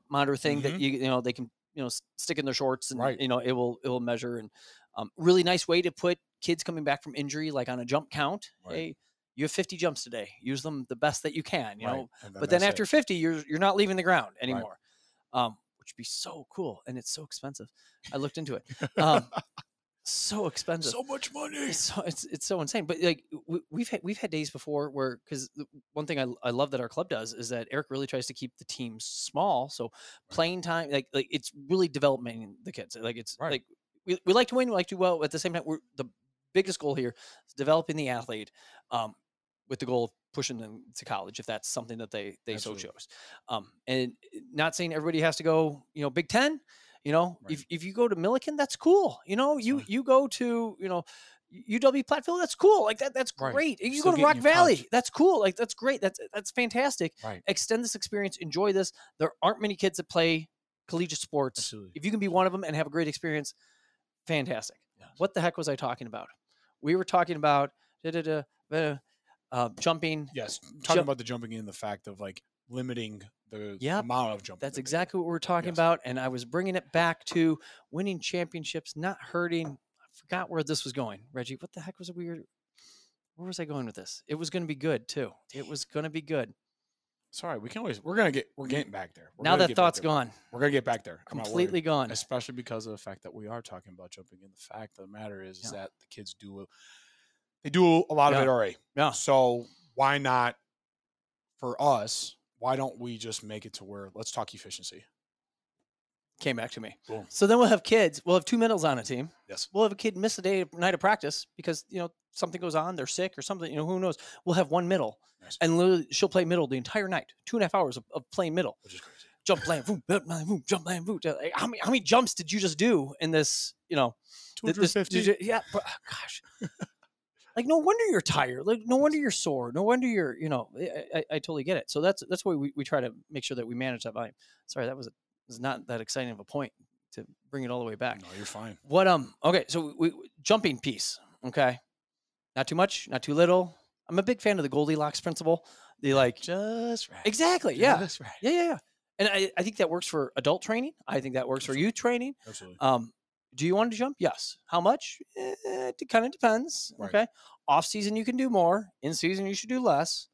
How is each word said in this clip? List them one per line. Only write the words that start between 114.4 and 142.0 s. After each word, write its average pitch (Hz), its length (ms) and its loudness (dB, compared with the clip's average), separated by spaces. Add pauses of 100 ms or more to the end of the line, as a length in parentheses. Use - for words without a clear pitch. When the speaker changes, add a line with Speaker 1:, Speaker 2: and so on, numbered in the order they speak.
Speaker 1:
We'll 175 100 2
have 165 160 2
one 175 160 2
middle. 160 320 0 (220)
Speaker 2:
Nice. - 180 -16
Speaker 1:
And 165 180 4
literally, 180 340 6
she'll 190 180 2
play 180 160 4
middle 165 220 2
the 131 100 -2
entire 190 320 -2
night, 175 240 -4 (120)
two - 120 -4
and 214 60 4
a - 20 2
half 165 100 -2
hours 139 220 2
of, 117 160 -14
of 135 180 -6
playing 165 240 0
middle. 170 280 0
Speaker 2:
Which 104 100 -20
is - 80 -16
crazy. - 140 -20 (300)
Speaker 1:
Jump, 175 220 2
land, 156 180 0
boom, 196 220 -2
boom, 185 200 4
land, 165 200 -4
boom, 185 180 0
jump, 180 200 -2
land, 170 200 -4
boom. 196 200 -4
Like, 160 300 -4
how - 120 0
many, 233 160 -6
how 180 60 -2
many 254 120 4
jumps 226 320 4
did 160 180 -8
you 208 100 0
just 165 160 0
do 160 420 4
in 160 120 0
this, - 420 2 (160)
you 170 80 0
know? 123 180 2 (480)
th-, 185 120 2
this, 185 180 4
Speaker 2:
Two 208 60 2
hundred 185 80 0
fifty? 185 140 -4
Speaker 1:
did 208 60 4
you, 202 140 6
yeah, 220 180 0 (140)
but, 202 120 0
oh, - 60 -10 (180)
gosh. - 320 -12 (200)
Speaker 2:
<laughs> 196 80 -8 (840)
Speaker 1:
Like, 240 100 -2
no 311 140 6
wonder 415 260 4
you're 285 160 4
tired. 135 440 4
Like, 220 200 4
no 240 100 4
wonder 302 220 6
you're 285 140 0
sore. 123 420 -2
No 170 100 2
wonder 247 240 4
you're, 175 320 0
you 160 80 -4
know, 131 220 -2 (100)
I, 170 240 -6 (100)
I, 156 180 0
I 156 80 0
totally 147 260 -6
get 180 100 0
it. - 160 -4
So 147 80 -2
that's, 185 300 2
that's 180 160 -2
why 190 80 2
we, 143 200 -2
we 143 120 -6
try 143 160 0
to 123 100 -4 (180)
make 139 140 -8
sure 139 120 -6
that 117 120 -6
we 120 80 -8
manage 127 280 -4
that 113 100 -8
volume. 107 200 -8 (340)
Sorry, 131 180 -6
that 127 100 -6
was 135 120 -14
a, - 20 -14 (400)
was 117 100 -16
not 131 280 -6
that 120 120 -6
exciting 120 320 -6
of 104 80 -12
a 101 60 -16
point 139 260 -6 (420)
to 110 120 -14 (240)
bring 135 160 -8
it 120 60 -6
all 123 80 -4
the 120 60 -6
way 110 100 -8
back. 113 260 -4
Speaker 2:
No, 92 60 -20 (100)
you're 104 80 -10
fine. 107 380 -12
Speaker 1:
What, 175 240 6
um, 151 260 4 (100)
okay, 170 240 4
so 151 300 -4
we, 165 140 4
we, - 200 -16 (100)
jumping 202 380 2
piece, - 400 -4 (280)
okay? 123 320 2 (760)